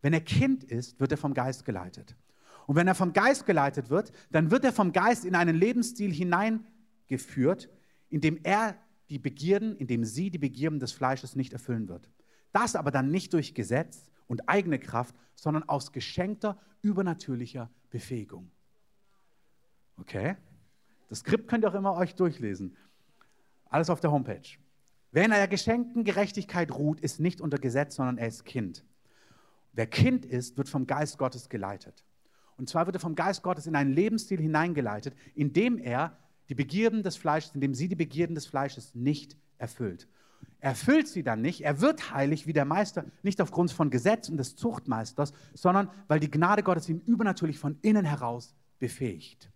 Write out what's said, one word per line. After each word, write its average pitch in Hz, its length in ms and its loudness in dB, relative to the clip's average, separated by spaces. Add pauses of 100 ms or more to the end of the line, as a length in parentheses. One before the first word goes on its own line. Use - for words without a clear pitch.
Wenn 143 120 4
er 160 80 2
Kind 269 420 2
ist, - 380 -6
wird 135 100 2
er 147 60 0
vom 143 160 -2
Geist 127 320 -4
geleitet. 90 500 -8 (520)
Und 143 100 2
wenn 175 100 6
er 185 80 4
vom 180 160 2
Geist 254 340 4
geleitet 139 440 2
wird, 185 240 0 (180)
dann 160 180 4
wird 233 140 4
er 254 80 4
vom 185 220 4
Geist 233 320 4
in 185 100 0
einen 170 220 4
Lebensstil 208 540 2
hineingeführt, 175 1600 -2 (400)
in 151 120 -2
dem 156 220 2
er 208 340 2 (320)
die 143 100 -8
Begierden, 180 560 0
in 131 120 -8
dem 117 180 0
sie 147 260 -4
die 170 60 -8
Begierden 143 420 -4
des 127 140 -8
Fleisches 131 420 -4
nicht 131 160 -4
erfüllen 117 380 -6
wird. 87 200 -16 (440)
Das 220 240 0
aber 147 140 -2
dann 131 180 2
nicht 180 240 -2
durch 156 200 0
Gesetz 120 560 -4 (180)
und 120 200 -6
eigene 170 320 0
Kraft, - 360 -6 (200)
sondern 156 280 -2
aus - 280 -4
geschenkter, 202 680 -6 (240)
übernatürlicher 151 880 -4 (200)
Befähigung. 101 640 -10 (1500)
Okay? 123 400 -6 (720)
Das - 100 -10
Skript 220 300 -2
könnt 226 160 2
ihr 202 40 4
auch 185 60 -4
immer 196 200 0
euch 180 200 -2
durchlesen. 101 600 -2 (920)
Alles 156 200 2
auf 160 100 2
der 156 120 2
Homepage. 123 360 -2 (640)
Wer 175 140 6
in 226 60 6
einer 202 160 4
geschenkten 233 560 0
Gerechtigkeit 196 680 -2
ruht, 147 280 -2
ist - 200 -6
nicht 175 200 0
unter 143 180 -2
Gesetz, 135 380 -2
sondern 127 220 -2
er 117 100 -4
ist 113 160 -10
Kind. 101 420 -8 (880)
Wer 113 140 -2
Kind 254 380 4
ist, 123 320 -6
wird 135 120 -4
vom 131 180 -2
Geist 143 300 -2
Gottes 127 320 -4
geleitet. 98 560 -10 (520)
Und 127 120 -10
zwar 165 160 0
wird 185 100 -6
er 175 40 -4
vom 165 160 -6
Geist 175 280 -2
Gottes 165 240 -4
in 160 80 -2
einen 139 180 4
Lebensstil 202 460 0
hineingeleitet, 151 760 0 (200)
in 147 180 0
dem 220 240 4
er 131 400 -2 (320)
die 131 60 -6
Begierden 196 480 0
des 180 120 -4
Fleisches, 156 380 -2
in 143 80 -4
dem 139 120 0
sie 135 140 -2
die 180 80 -2
Begierden 165 400 -2
des 147 120 -8
Fleisches 135 480 -6
nicht 143 420 -2 (200)
erfüllt. 117 500 -8 (520)
Er 139 120 -2
erfüllt 285 360 4
sie 170 160 -6
dann 113 180 0
nicht, 170 200 -2
er 147 200 0
wird 302 300 2
heilig 143 360 0
wie 160 60 -4
der 143 120 4
Meister, 175 400 -2 (160)
nicht 196 200 0
aufgrund 175 300 2
von 151 180 2
Gesetz 170 400 2
und 160 80 -4
des 131 180 -6
Zuchtmeisters, 143 800 -4 (200)
sondern 190 360 2 (180)
weil 156 120 4
die 147 120 -2
Gnade 185 320 4
Gottes 170 260 0
ihn 156 120 -2
übernatürlich 190 580 0
von 147 220 -4
innen 214 240 4
heraus 123 500 -4 (240)
befähigt. 117 760 -8